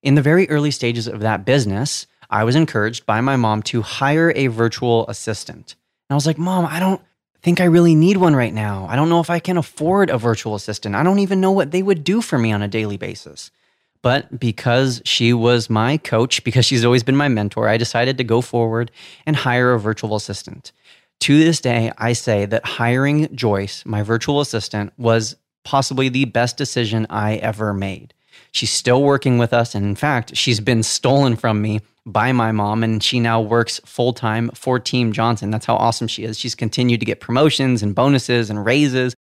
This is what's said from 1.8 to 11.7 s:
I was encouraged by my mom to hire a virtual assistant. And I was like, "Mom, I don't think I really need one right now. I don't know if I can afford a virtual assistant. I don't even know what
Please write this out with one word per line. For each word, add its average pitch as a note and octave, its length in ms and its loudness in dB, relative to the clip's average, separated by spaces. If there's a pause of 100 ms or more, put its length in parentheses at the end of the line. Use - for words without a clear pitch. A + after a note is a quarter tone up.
I G#2 140 0
was B2 140 2
encouraged A#2 480 -2
by A2 160 0
my C3+ 160 0
mom G#2+ 260 0
to A#2+ 180 -4
hire D#3 540 0
a C3+ 120 0
virtual A#2 600 0
assistant. - 720 -10 (320)
And C#3 60 0
I - 0 -
was C#3+ 120 0
like, D#3 100 0
"Mom, F3 280 -2
I E3 160 -6
don't F#3+ 200 0 (420)
think F3 160 2
I F#3 60 2
really E3+ 300 6
need F3+ 220 6
one F3 180 4
right A#2+ 180 0
now. G#2 340 -4
I A2+ 80 -4
don't D#3 140 2
know E3+ 100 4
if E3+ 120 -2
I F3 80 0
can F3+ 180 -2
afford F3 540 0
a B2+ 60 0
virtual A2 360 -2
assistant. G#2 400 -8
I G#2 80 0
don't F#3 160 2
even F#3+ 240 0
know F#3+ 100 2
what F#3+ 200 0